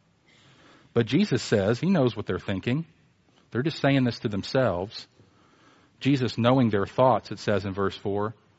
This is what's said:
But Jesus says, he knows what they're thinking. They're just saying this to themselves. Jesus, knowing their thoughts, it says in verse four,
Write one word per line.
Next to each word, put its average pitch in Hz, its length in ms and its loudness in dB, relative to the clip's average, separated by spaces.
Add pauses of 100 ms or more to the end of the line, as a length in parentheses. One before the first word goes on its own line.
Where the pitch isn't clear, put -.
(920)
But 117 120 2
Jesus 135 360 0
says, 107 380 0
he 165 100 -2
knows 135 280 2
what 101 80 -8
they're 92 120 -4
thinking. 120 480 -4 (640)
They're 117 120 -2
just 156 160 -6
saying 139 240 2
this 120 160 -2
to - 80 -4
themselves. 104 800 -2 (920)
Jesus, 127 360 0
knowing 120 320 4
their 101 180 0
thoughts, 127 440 2
it 101 80 -10
says 101 240 0
in 101 100 -6
verse 95 220 -2
four, 101 380 -6 (240)